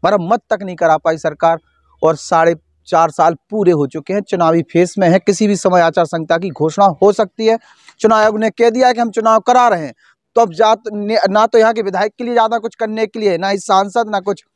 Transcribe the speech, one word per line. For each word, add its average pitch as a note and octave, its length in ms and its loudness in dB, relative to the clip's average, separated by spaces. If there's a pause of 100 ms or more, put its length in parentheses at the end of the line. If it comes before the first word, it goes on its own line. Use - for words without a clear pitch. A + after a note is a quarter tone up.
मरम्मत G3 360 0 (100)
तक G#3 120 -2
नहीं F#3 140 -12
करा D#3+ 200 2
पाई D#3+ 220 -2
सरकार E3 400 -2 (440)
और D#3 140 2
साढ़े E3 400 0 (300)
चार E3 240 2
साल E3 240 0 (160)
पूरे G3+ 220 2
हो D3 140 0
चुके C3 280 -8
हैं। G#3 60 -2
चुनावी E3+ 420 0
फेस F3 360 -2
में F#3+ 100 2
है, F3+ 100 4
किसी G#3 280 0
भी G3+ 100 0
समय F3+ 240 2
आचार E3 240 2
संहिता E3 340 -4
की F3 120 -6
घोषणा D#3 340 -2
हो F#3+ 280 2
सकती A3 340 -2
है। A3+ 120 2 (420)
चुनाव A3 180 2
आयोग G#3+ 200 0
ने A3 120 -2
कह A#3 200 2
दिया B3 180 2
है B3 60 0
कि A#3 60 -6
हम A#3 100 -2
चुनाव A3 300 0
करा B3 280 2
रहे F3 160 -2
हैं, B2 100 -14 (400)
तो A#3 60 4
अब A3 120 0
जात-, A3 400 0
ने-, G#3 380 -4
ना G#3+ 160 2
तो A3+ 120 2
यहाँ A3 140 2
के A3 100 -4
विधायक G3 360 -4
के B3 60 -8
लिए A#3+ 80 -6
ज़्यादा A3+ 260 0
कुछ A3 160 -10
करने A3 320 -6
के A3 140 -12
लिए, G3 180 0
ना F#3+ 100 -6
ही G3+ 100 -4
सांसद, G3+ 500 0
ना G#3 120 -4
कुछ। F#3+ 240 -8 (120)